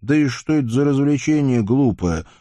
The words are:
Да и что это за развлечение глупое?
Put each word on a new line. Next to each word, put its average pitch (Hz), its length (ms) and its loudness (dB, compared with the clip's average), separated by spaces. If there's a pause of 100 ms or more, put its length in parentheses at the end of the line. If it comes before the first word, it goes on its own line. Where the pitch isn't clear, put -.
Да 127 140 0
и 151 100 2
что 139 280 -4
это 139 140 0
за 127 160 0
развлечение 143 760 0
глупое? 98 640 0 (140)